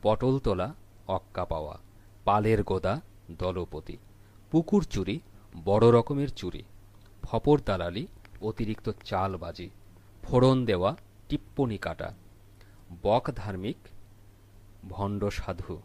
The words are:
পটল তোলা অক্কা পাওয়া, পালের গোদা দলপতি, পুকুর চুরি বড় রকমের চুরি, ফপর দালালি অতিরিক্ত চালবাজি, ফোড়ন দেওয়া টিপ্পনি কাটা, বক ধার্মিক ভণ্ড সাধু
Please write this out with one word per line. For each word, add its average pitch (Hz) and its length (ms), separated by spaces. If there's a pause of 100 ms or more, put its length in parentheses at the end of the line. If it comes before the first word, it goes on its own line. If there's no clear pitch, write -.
পটল 127 380
তোলা 98 300 (400)
অক্কা 90 360
পাওয়া, 78 320 (480)
পালের 104 380
গোদা 95 320 (440)
দলপতি, 90 580 (500)
পুকুর 160 380
চুরি 95 320 (480)
বড় 104 280
রকমের 135 380
চুরি, - 320 (600)
ফপর 143 420
দালালি 90 400 (380)
অতিরিক্ত 107 440 (180)
চালবাজি, 90 640 (540)
ফোড়ন 131 420
দেওয়া 98 260 (360)
টিপ্পনি 120 520
কাটা, - 320 (920)
বক 110 220 (120)
ধার্মিক 101 440 (1080)
ভণ্ড 98 400
সাধু 92 460 (100)